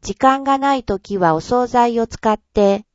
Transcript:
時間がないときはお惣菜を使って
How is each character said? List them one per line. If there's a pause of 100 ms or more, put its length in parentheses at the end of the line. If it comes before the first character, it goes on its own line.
時
間
が
な
い
と
き
は
お
惣
菜
を
使
っ
て